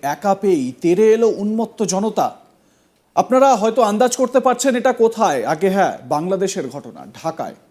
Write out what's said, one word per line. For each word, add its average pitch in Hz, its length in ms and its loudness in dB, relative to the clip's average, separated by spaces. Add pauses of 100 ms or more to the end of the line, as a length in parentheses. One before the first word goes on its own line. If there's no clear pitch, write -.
(140)
একা 196 220 -2
পেয়েই 180 320 0 (140)
তেড়ে 180 320 2
এলো 226 140 2 (160)
উন্মত্ত 220 360 -4 (140)
জনতা। 196 340 -2 (880)
আপনারা 262 400 4
হয়তো 220 280 0
আন্দাজ 214 320 2
করতে 254 240 0
পারছেন 247 360 0
এটা 247 180 0
কোথায়। 220 520 0
আগে 160 240 0
হ্যাঁ, 185 240 0 (160)
বাংলাদেশের 180 580 -4
ঘটনা, 120 340 -14 (160)
ঢাকায়। - 400 -10 (140)